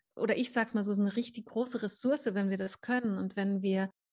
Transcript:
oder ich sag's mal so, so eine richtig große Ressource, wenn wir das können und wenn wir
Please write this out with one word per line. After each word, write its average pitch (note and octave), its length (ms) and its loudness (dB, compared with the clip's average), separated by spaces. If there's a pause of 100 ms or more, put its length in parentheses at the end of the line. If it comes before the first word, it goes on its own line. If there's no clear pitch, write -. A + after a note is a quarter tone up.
(160)
oder A3 220 2
ich B3 140 0
sag's A3+ 220 0
mal G#3+ 100 2
so, G3+ 100 0
so G3+ 80 4
eine G3 140 2
richtig A#3 300 -4
große A#3+ 360 -2
Ressource, B3 520 0
wenn G3 160 2
wir F#3+ 80 0
das F#3+ 220 -4
können A#3+ 380 0
und F#3+ 180 -4
wenn G3 260 0
wir F#3+ 280 2 (220)